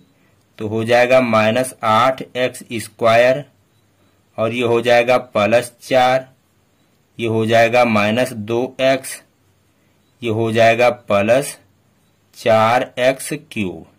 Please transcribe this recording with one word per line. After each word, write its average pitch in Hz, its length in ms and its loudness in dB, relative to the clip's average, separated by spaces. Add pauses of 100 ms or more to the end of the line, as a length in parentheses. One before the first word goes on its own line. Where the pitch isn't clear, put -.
(600)
तो 110 80 -8
हो 110 160 -6
जाएगा 120 380 4
माइनस 113 520 0 (120)
आठ 117 360 0 (160)
एक्स 123 260 -6 (120)
स्क्वायर 120 680 0 (920)
और 113 160 -4
ये 123 100 -4
हो 117 180 0
जाएगा 120 360 2
प्लस 113 540 -2 (100)
चार, 127 460 0 (920)
ये 113 80 -4
हो 113 180 -2
जाएगा 117 420 2
माइनस 110 460 0
दो 117 480 -6
एक्स, 131 400 -2 (1000)
ये 117 100 -6
हो 113 200 -2
जाएगा 113 380 4
प्लस 117 680 -2 (800)
चार 113 640 0
एक्स 131 300 -2 (220)
क्यूब। 85 340 -8 (140)